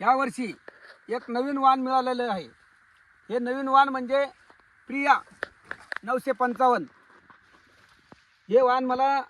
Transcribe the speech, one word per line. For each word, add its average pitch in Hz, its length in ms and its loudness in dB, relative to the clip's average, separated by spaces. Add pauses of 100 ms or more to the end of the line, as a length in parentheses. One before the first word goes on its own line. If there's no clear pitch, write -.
यावर्षी 247 540 -2 (540)
एक 240 220 -8
नवीन 269 260 -4
वाण 269 220 4
मिळालेलं 254 440 -2
आहे. 190 220 -6 (840)
हे 233 100 -2
नवीन 254 280 -4
वाण 277 220 6
म्हणजे 262 360 -2 (640)
प्रिया 277 260 0 (920)
नऊशे 254 280 -4
पंचावन्न. 247 540 0 (1600)
हे 233 120 6
वाण 254 220 2
मला 262 460 0